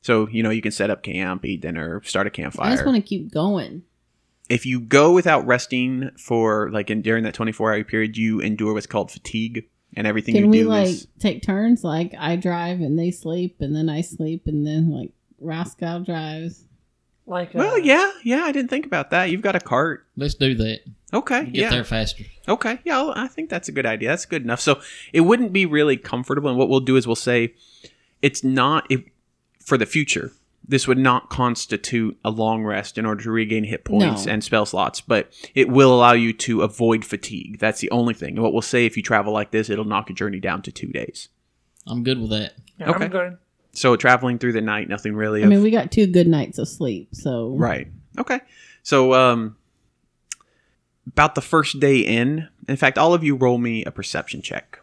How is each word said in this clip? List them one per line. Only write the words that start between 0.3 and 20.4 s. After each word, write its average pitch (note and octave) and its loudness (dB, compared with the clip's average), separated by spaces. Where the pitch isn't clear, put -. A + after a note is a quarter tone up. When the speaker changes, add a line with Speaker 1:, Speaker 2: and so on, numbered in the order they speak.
Speaker 1:
know, A2 0
you A2 -2
can G#2+ -4
set G2+ -2
up G2+ -4
camp, F#2 -6
eat F#2 -6
dinner, E2 -8
start G2 -4
a - -4
campfire. - -6
Speaker 2:
I A#3 2
just C4 -2
wanna B3 2
keep F#3 -8
going. E3+ -4
Speaker 1:
If B2 -2
you B2+ -2
go C#3 6
without E3+ 4
resting B2+ -2
for, A2 0
like, G#2+ -4
in, A2 -2
during A2+ 0
that A2 -4
twenty-four A2 -2
hour G#2+ -2
period, A2 -2
you A2 0
endure G#2+ 0
what's G#2+ -4
called - -2
fatigue, A2+ -8
and G#2+ -2
everything A2+ 0
Speaker 2:
Can G3+ 6
Speaker 1:
you G#3 8
Speaker 2:
we, A3 8
Speaker 1:
do A3 2
Speaker 2:
like, G3+ 2
Speaker 1:
is - -6
Speaker 2:
take - -2
turns? A3 0
Like, E3+ -4
I D#3+ -4
drive F3 -4
and D3+ -2
they E3+ -2
sleep, F3 -6
and D3 -4
then D#3+ -2
I D#3 -4
sleep, D#3+ -6
and D3+ -2
then, D#3 0
like, B2+ -6
Roscoe E3+ -8
drives. D#3+ -8
Speaker 3:
Like, F3+ -6
Speaker 1:
Well, A4+ 0
Speaker 3:
uh, - 4
Speaker 1:
yeah, F4 4
yeah, B3 0
I D#4 -2
didn't C4 -4
think C#4+ -4
about D#3 -4
that. F3+ 0
You've F#3+ -2
got G3 0
a F3 0
cart. C#3+ -2
Speaker 4:
Let's C#3 -4
do C3+ 0